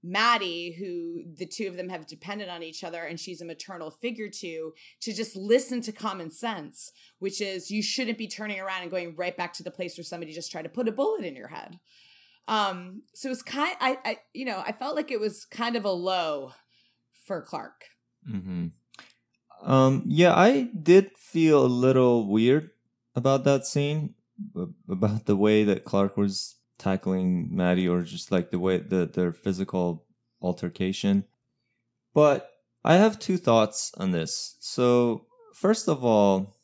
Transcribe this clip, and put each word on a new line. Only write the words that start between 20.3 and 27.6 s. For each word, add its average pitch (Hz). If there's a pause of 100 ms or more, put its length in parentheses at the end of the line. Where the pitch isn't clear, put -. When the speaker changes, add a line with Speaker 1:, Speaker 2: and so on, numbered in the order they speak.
Speaker 2:
I 247 (120)
did 180
feel 156
a -
little 123
weird 120 (460)
about 135
that 135
scene, 147 (420)
ab-, 87 (140)
about 101
the 104
way 107
that 104
Clark 98
was 101 (240)
tackling 92
Maddie, 90